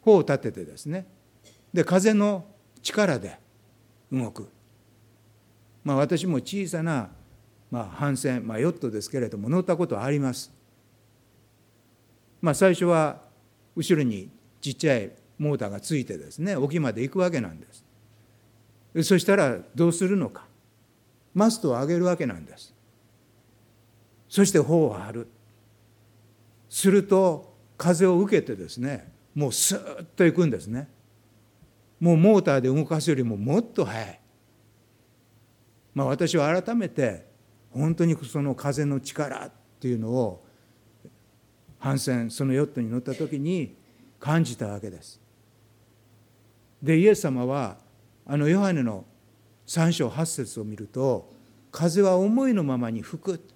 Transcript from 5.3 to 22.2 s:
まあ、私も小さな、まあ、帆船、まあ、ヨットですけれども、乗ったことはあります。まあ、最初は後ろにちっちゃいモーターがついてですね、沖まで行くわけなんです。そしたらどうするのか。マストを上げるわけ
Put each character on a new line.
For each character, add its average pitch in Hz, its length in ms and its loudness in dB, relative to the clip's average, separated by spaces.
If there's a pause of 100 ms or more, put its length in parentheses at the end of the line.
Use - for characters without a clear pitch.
ま 143 120 -2
あ、 - 20 2
私 151 280 0
も 165 120 0
小 190 300 -6
さ 165 140 -6
な、 147 280 -4 (600)
ま 120 120 -6
あ、 107 80 -8
帆 143 260 -2
船、 123 320 -4
ま 113 80 -8
あ、 110 40 -4
ヨ 160 120 2
ッ 170 60 -8
ト 127 120 -6
で 107 120 -6
す - 80 -12
け 135 100 -4
れ 117 80 -2
ど 107 100 -10
も、 104 120 -6
乗 170 100 2
っ 180 40 -2
た 180 120 0
こ 170 100 -2
と 120 100 -6
は 104 100 -6
あ 139 60 -2
り 147 60 0
ま 135 160 -2
す。 - 180 -12 (1900)
ま 165 100 2
あ、 135 40 0
最 190 180 6
初 175 120 0
は 160 360 2 (540)
後 165 220 2
ろ 151 60 2
に 104 260 -2 (320)
ち 139 100 -8
っ - 40 -8
ち 160 140 -2
ゃ 131 80 4
い 98 140 -6 (260)
モ 147 180 -2
ー 127 40 -6
タ 107 80 -6
ー - 20 -6
が 98 120 -10
つ - 160 -4
い 123 80 -2
て 95 120 -10
で 73 140 -16
す - 80 -18
ね、 190 160 -4
沖 143 240 -2
ま 131 140 -2
で 110 80 -4
行 135 100 -4
く 190 80 -4
わ 180 100 2
け 151 120 -4
な 98 80 -8
ん 80 100 -18
で - 80 -20 (1300)
す。 165 100 0
そ 180 160 4
し 175 60 -4
た 196 100 4
ら 131 240 2 (160)
ど 170 120 4
う 170 40 2
す 170 140 -2
る 190 100 0
の 143 140 -2
か。 - 180 -20 (840)
マ 214 180 4
ス 226 80 -6
ト - 80 -2
を 135 40 2
上 127 160 -2
げ 170 120 0
る 180 60 2
わ 180 100 2
け 165 100 -4